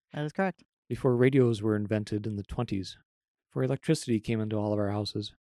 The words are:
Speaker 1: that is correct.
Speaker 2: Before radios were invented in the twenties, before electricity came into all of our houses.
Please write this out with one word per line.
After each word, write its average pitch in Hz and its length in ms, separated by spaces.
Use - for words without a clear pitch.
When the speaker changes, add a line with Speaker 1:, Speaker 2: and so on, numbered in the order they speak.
Speaker 1:
that 151 140
is 151 80
correct. 190 280
Speaker 2:
Before 123 260
radios 123 460
were 107 120
invented 107 520
in 107 100
the 101 60
twenties, 101 560
before 131 160
electricity 131 560
came 110 220
into 107 140
all 104 180
of 104 40
our 101 120
houses. 104 500